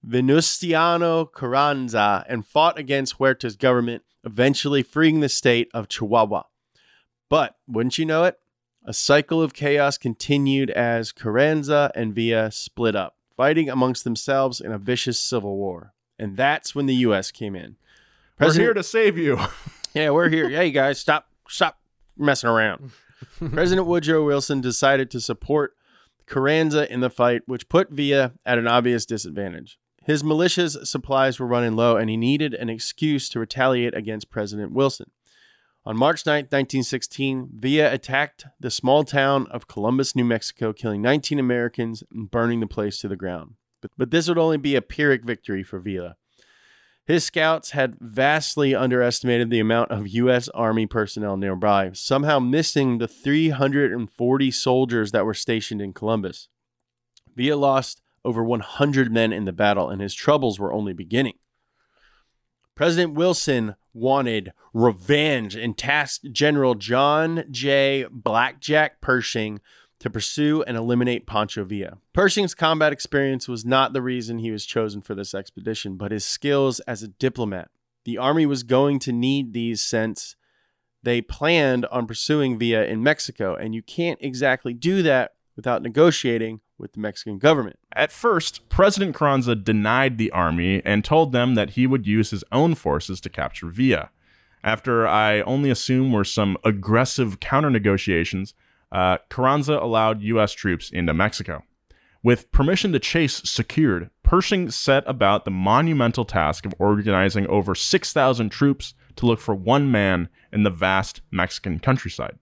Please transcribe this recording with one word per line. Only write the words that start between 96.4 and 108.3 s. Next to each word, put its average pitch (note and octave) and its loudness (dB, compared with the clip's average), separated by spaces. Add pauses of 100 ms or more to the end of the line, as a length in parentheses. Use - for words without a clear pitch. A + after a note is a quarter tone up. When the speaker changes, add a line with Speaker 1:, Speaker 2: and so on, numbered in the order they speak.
Speaker 2:
aggressive G#2+ 0
counter C#3+ 0
negotiations, G2 0 (360)
uh, F#2 2 (120)
Carranza C#3 0
allowed A2 0
U A2 2
S G2+ 2
troops - -4
into E2+ 0
Mexico. E2+ -2 (600)
With A#2+ 2
permission F3+ 2
to C#3 2
chase - -2
secured, A2 0 (120)
Pershing F#3 2
set C#3 2
about G#2 2
the G2+ -4
monumental A#2 2
task D#2 -2
of G2 -6
organizing G2+ 2
over G2 0
six - -2
thousand B2 2